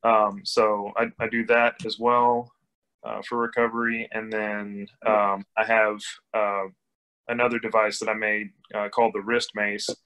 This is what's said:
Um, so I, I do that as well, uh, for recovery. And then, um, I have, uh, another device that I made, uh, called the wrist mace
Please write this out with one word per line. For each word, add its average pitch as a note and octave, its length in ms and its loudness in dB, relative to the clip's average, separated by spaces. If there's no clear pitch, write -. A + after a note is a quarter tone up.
Um, G#2+ 400 4
so G#2 520 0
I, A#2 240 0
I A#2 80 -2
do A2+ 200 -2
that A#2 380 4
as A2 140 -6
well, A#2+ 520 2
uh, A2 240 -8
for A#2+ 100 -6
recovery. A#2 760 -2
And A2 200 -8
then, G#2 560 -6
um, G2+ 400 2
I A2 80 2
have, G#2+ 340 2
uh, G2+ 320 0
another A#2+ 320 0
device A2 400 0
that A2 100 -4
I A2 40 0
made, G#2+ 380 -2
uh, G#2 160 -4
called A2+ 240 2
the G2+ 80 -4
wrist A#2 340 -2
mace G#2 340 -4